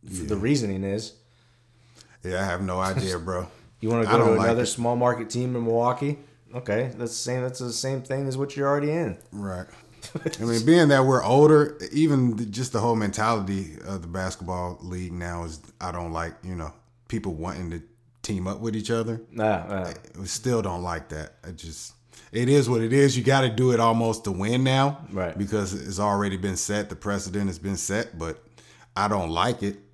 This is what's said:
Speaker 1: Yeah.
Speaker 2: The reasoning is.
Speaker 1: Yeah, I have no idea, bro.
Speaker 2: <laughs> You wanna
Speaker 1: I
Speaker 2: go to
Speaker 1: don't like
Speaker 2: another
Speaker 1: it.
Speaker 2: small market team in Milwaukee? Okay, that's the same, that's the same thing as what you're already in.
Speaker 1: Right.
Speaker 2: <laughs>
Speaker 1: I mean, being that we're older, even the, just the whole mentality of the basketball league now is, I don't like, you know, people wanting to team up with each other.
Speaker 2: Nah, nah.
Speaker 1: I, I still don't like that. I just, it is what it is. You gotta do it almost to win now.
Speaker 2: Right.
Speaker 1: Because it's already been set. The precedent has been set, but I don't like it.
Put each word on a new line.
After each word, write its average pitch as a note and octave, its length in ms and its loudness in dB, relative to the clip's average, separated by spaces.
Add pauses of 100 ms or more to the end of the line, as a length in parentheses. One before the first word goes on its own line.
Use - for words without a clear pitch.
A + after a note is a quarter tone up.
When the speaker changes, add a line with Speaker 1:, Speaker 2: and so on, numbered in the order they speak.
Speaker 1:
Yeah. F#2 240 -10
Speaker 2:
The G#2 80 -2
reasoning G2+ 480 0
is. G2+ 300 -4 (1080)
Speaker 1:
Yeah, F#2 180 -4
I G2 40 0
have F2+ 180 -2
no F#2 160 -2
idea, F#2+ 400 -2
bro. F2+ 340 -4
Speaker 2:
<laughs> - 40 -20 (240)
You A2 80 -2
wanna A#2 180 2
Speaker 1:
I G2+ 40 2
Speaker 2:
go A#2 80 6
to A#2 60 6
Speaker 1:
don't A2 120 6
like G2 80 4
Speaker 2:
another A#2 180 4
Speaker 1:
it. A2+ 40 0
Speaker 2:
small A#2+ 280 0
market A#2+ 340 2
team B2 260 -2
in A#2+ 100 -2
Milwaukee? B2 520 2 (380)
Okay, B2 420 -2
that's A#2 140 -6
the - 60 -8
same, B2+ 240 -4
that's B2+ 180 -6
the B2 140 -6
same C3 280 -4
thing C3+ 260 -4
as C3 100 -4
what C#3 180 -4
you're C#3 120 0
already D3 240 2
in. D3+ 260 -2 (140)
Speaker 1:
Right. G2+ 340 -8 (340)
Speaker 2:
<laughs> - 400 -8
Speaker 1:
I G#2+ 40 -4
mean, A#2 220 0
being E3 240 8
that C3+ 160 6
we're C3 180 4
older, D3 540 6 (140)
even C#3 440 4
the, A#2 100 -4
just A2+ 280 -6
the A2+ 60 2
whole A#2 160 2
mentality G2 760 0 (120)
of F#2+ 160 -8
the E2+ 60 -12
basketball F2+ 760 -6
league F2+ 320 -8
now F2 300 -6
is, D#2 160 -10 (200)
I F2+ 120 -6
don't F2 200 -6
like, E2+ 220 -4 (100)
you F#2 120 -8
know, D#2 180 -8 (340)
people F#2+ 260 -4
wanting E2+ 380 -6
to E2+ 100 -8 (420)
team F#2 240 -4
up G2 120 -6
with A2 160 -4
each G#2+ 160 -4
other. A2+ 300 -2 (100)
Speaker 2:
Nah, G#2+ 360 0
nah. F#2+ 220 -4
Speaker 1:
I, - 40 -10 (280)
I G2 40 -8
still A#2 360 -2
don't F2 220 -4
like E2+ 260 -6
that. D#2 260 -10 (120)
I F2+ 40 -14
just, D#2+ 420 -14 (380)
it B2 180 0
is C3+ 200 6
what A#2+ 120 2
it A2+ 120 0
is. C#3 240 6
You B2 60 -2
gotta C3+ 260 4
do B2+ 220 4
it A#2 80 4
almost A2+ 460 4
to G2+ 60 -2
win G#2+ 320 0
now. C3+ 480 2
Speaker 2:
Right. F#2 260 -4
Speaker 1:
Because G2+ 360 -2
it's F#2+ 260 -6
already G2+ 380 2
been F#2 200 -2
set. G#2 320 -2
The F2 60 -10
precedent G2 520 -4
has E2+ 120 -6
been F#2+ 180 -4
set, G#2 400 -4
but D#2+ 260 -8 (520)
I G2+ 120 0
don't F#2+ 220 0
like F#2+ 340 0
it. G2+ 140 -4 (160)